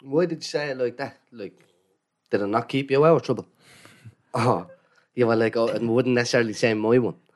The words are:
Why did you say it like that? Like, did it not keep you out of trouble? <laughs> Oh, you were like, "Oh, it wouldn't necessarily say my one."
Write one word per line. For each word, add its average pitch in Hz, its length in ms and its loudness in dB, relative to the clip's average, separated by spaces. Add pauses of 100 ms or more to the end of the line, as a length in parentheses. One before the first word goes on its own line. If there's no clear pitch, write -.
Why 139 220 0
did 165 180 -6
you - 40 -12
say 147 220 -6
it 131 80 -8
like 123 200 -4
that? 135 200 -10 (140)
Like, 110 260 -14 (720)
did 101 120 0
it 101 60 -4
not 113 220 -2
keep 135 220 -4
you 139 140 4
out 160 120 6
of 131 60 0
trouble? 110 280 -4
<laughs> - 60 -20 (800)
Oh, 110 300 0 (460)
you 123 140 2
were 113 100 2
like, 113 180 0
"Oh, 117 120 2
it 107 140 -4
wouldn't 123 340 2
necessarily 120 360 0
say 113 220 0
my 110 260 4
one." 104 160 0 (200)